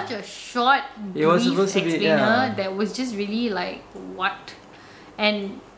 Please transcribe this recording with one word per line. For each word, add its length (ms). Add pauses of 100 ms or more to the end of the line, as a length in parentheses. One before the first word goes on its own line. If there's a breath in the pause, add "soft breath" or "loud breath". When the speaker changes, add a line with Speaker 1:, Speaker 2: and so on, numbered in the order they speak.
Speaker 1:
such 80
a 100
short, 600 (340)
Speaker 2:
It 100
was 160
Speaker 1:
brief 140
Speaker 2:
supposed 180
to 60
be, 160
Speaker 1:
explainer 240
Speaker 2:
yeah. 340
Speaker 1:
that 220
was 160
just 240
really 340
like, 300 (340)
"What?" 400 (640 loud breath)
And 400 (200)